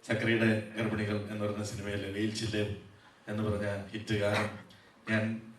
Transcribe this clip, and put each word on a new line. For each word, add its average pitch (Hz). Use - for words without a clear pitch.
സക്രിയയുടെ 110
ഗർഭിണികൾ 107
എന്ന് 104
പറയുന്ന 104
സിനിമയിൽ 101
വെയിൽ 107
ചില്ലേ 104
എന്ന് 107
പറഞ്ഞ 101
ഹിറ്റ് 107
ഗാനം 104
ഞാൻ 110